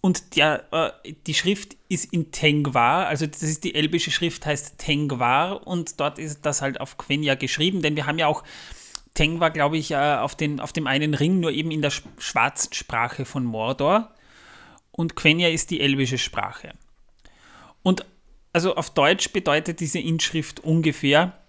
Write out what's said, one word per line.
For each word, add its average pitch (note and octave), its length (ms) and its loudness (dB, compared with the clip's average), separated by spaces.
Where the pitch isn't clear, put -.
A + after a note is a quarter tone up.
Und - 360 0
der, D3+ 360 2
äh, D#3 400 -2
die D#3 80 -2
Schrift G3+ 420 0
ist - 240 -4
in E3 180 -2
Tengwar, D3 760 2
also D3+ 180 -2
das D3 160 -8
ist D#3 220 -2
die F#3 100 -2
elbische D#3 380 0
Schrift, - 340 -2
heißt D3 320 -4
Tengwar C#3+ 880 0
und F3 320 -4
dort C#3+ 220 -2
ist D3+ 260 -6
das C#3+ 160 0
halt C#3 180 -4
auf - 180 -10
Quenya C#3+ 360 0
geschrieben, D#3+ 480 -2
denn D3+ 140 0
wir C#3 100 -4
haben D#3 140 -2
ja D#3 80 2
auch D3+ 160 -2
Tengwar, D#3+ 360 2
glaub D3+ 240 0
ich, D#3 160 -2
äh, D3+ 60 0
auf C#3 400 0
den, D3 240 -2
auf - 120 -8
dem D#3+ 140 -2
einen D3 280 2
Ring, E3 260 2
nur E3 100 0
eben D#3 220 -2
in D#3 100 -2
der C#3+ 80 2
sch-, - 140 -8
schwarzen - 560 -2
Sprache A#2+ 500 -4
von C3+ 200 -4
Mordor C3 720 0
und E3 240 -4
Quenya E3+ 320 4
ist E3 240 0
die E3 80 -2
elbische C3+ 380 0
Sprache. - 560 -6
Und F#3 240 2
also F3 240 0
auf D#3 180 -4
Deutsch D3+ 380 4
bedeutet D#3 480 0
diese E3+ 180 -4
Inschrift D#3+ 640 -2
ungefähr D#3+ 720 4